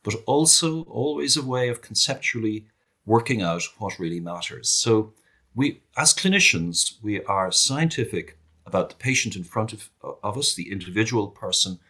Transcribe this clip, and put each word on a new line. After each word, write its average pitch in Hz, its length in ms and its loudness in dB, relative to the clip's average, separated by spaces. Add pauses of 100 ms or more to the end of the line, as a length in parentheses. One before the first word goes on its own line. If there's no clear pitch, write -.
but 104 120 -2 (120)
also 160 560 4
always 143 540 0
a 143 80 -2
way 127 260 0
of 120 100 -6
conceptually 110 880 -2 (400)
working 117 340 4
out 85 220 0 (160)
what 98 200 -8
really 85 220 -4
matters. 85 480 -8
So 110 460 2 (400)
we, 131 260 -2 (160)
as - 160 4
clinicians, 92 920 2
we 104 220 -4
are 95 260 0
scientific 131 840 0 (300)
about 92 240 0
the - 60 -20
patient 127 380 -2
in 92 80 -8
front 110 300 -4
of, - 160 -16 (340)
of 104 140 -4
us, - 180 0
the - 160 -8
individual 101 580 0
person 92 500 -2 (120)